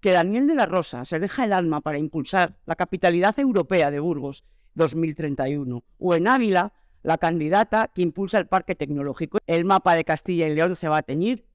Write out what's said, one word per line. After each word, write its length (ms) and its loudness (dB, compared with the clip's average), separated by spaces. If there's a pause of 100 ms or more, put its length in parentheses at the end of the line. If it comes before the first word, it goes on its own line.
que 120 2
Daniel 340 2
de 80 2
la 100 4
Rosa 400 -4
se 140 -4
deja 260 -2
el 80 0
alma 300 0
para 160 -4
impulsar 680 -2
la 100 -4
capitalidad 640 0
europea 520 2
de 100 -4
Burgos 440 -6 (280)
dos 220 0
mil 200 -2
treinta 360 -4
y 60 -4
uno. 280 -6 (140)
O 160 0
en 120 2
Ávila, 460 2 (300)
la 160 0
candidata 760 0
que 60 -4
impulsa 380 0
el 80 0
Parque 280 -2
Tecnológico. 720 -6
El 200 0
mapa 280 4
de 100 0
Castilla 440 -2
y 60 0
León 200 0
se 140 -6
va 100 2
a 40 -2
teñir 420 -4 (100)